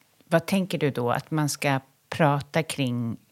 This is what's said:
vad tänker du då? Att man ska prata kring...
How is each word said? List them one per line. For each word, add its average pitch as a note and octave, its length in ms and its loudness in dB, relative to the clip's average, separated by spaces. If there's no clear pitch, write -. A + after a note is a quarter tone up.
vad E3 160 2
tänker F#3+ 320 0
du D3+ 140 2
då? A#2+ 200 -2
Att - 200 -4
man D3+ 180 0
ska C#3 300 0
prata D3 540 2
kring... A#2+ 540 -4